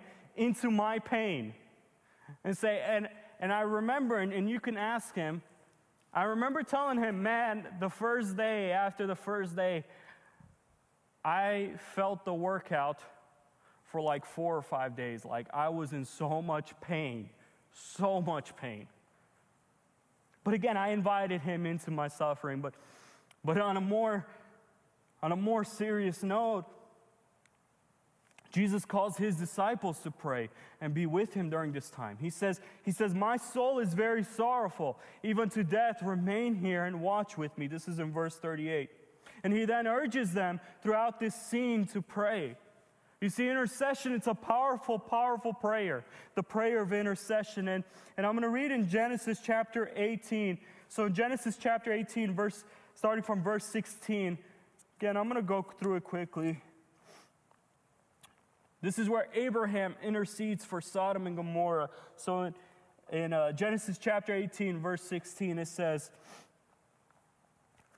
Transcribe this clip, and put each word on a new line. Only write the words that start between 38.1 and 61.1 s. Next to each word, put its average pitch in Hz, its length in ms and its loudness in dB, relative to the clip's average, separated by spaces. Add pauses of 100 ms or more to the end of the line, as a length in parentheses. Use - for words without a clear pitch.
verse 160 240 -2
thirty-eight. 156 540 -2 (520)
And 190 80 4
he 220 140 4
then 233 220 2
urges 240 440 2
them 180 300 0 (200)
throughout 220 380 2
this 220 160 0
scene 233 520 0
to 202 140 -2
pray. 202 540 0 (640)
You 202 80 2
see, 247 220 2
intercession, 262 640 0
it's 233 140 0
a 226 60 4
powerful, 240 640 2
powerful 233 540 2
prayer, 208 520 0 (300)
the 196 80 0
prayer 226 380 2
of 196 120 0
intercession. 208 720 0
And, 185 160 0 (320)
and 196 100 2
I'm 214 100 2
gonna 233 120 2
read 269 240 0
in 233 160 2
Genesis 226 560 0
chapter 226 540 0
eighteen. 208 600 0 (280)
So 208 200 0
in 196 60 2
Genesis 233 460 0
chapter 233 320 2
eighteen, 214 420 0
verse, 202 300 0 (300)
starting 220 300 2
from 196 200 0
verse 208 220 2
sixteen, 196 720 -2 (600)
again, 202 200 0
I'm 208 100 2
gonna 247 140 0
go 190 240 0 (120)
through 190 180 2
it 175 100 -2
quickly. 165 560 -2 (2250)
This 190 180 0
is 214 100 2
where 226 240 2
Abraham 208 680 0
intercedes 214 600 -2
for 180 160 -6
Sodom 190 460 0